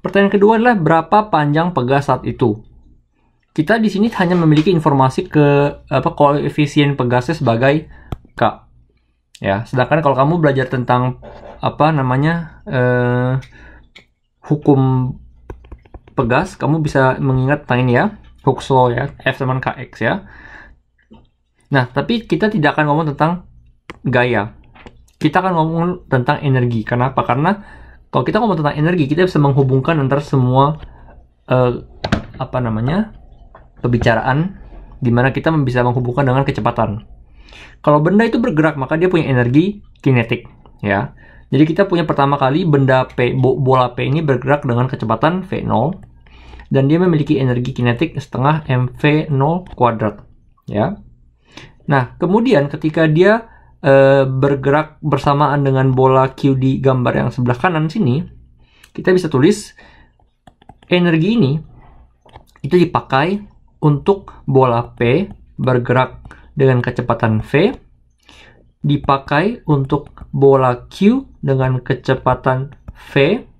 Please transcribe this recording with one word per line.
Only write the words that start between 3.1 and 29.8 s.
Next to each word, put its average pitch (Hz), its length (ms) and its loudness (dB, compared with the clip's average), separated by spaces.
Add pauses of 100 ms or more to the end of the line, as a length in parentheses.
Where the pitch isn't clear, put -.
Kita 208 240 0
di 220 80 0
sini 208 320 -2
hanya 180 160 2
memiliki 160 320 4
informasi 143 640 0
ke, 147 140 4 (420)
apa, 135 240 -2
koefisien 143 880 0
pegasnya 123 320 -2
sebagai 139 560 0 (480)
K. - 320 -4 (720)
Ya, 104 240 -2
sedangkan 139 400 -2
kalau 139 140 2
kamu 156 260 2
belajar 131 240 0
tentang, 123 560 -2 (400)
apa 147 240 0
namanya, 151 800 -2
eh, 123 720 0 (1040)
hukum 131 680 0 (1040)
pegas, 131 400 -2
kamu 151 260 -2
bisa 131 380 2
mengingat 135 420 -2
tentang 123 220 0
ini 120 80 2
ya, 147 100 2 (400)
Hooke's - 300 -2
Law 123 180 4
ya, 131 300 -6
F 131 160 -4
sama 131 240 -4
K - 100 -4 (140)
X - 160 -12
ya. 165 240 -4 (1400)
Nah, 127 200 0
tapi 220 360 -4
kita 208 260 0
tidak 151 220 0
akan 151 160 0
ngomong 156 240 0
tentang 170 340 -2 (560)
gaya. 120 480 0 (640)
Kita 156 240 0
akan 185 160 -2
ngomong 165 540 -2
tentang 135 340 -2
energi. 123 400 0
Kenapa? 123 380 -2
Karena 147 320 0 (560)
kalau 127 120 0
kita 160 160 -2
ngomong 190 240 0
tentang 147 160 -2
energi, 156 320 0
kita 175 160 2
bisa 170 160 0
menghubungkan 135 560 2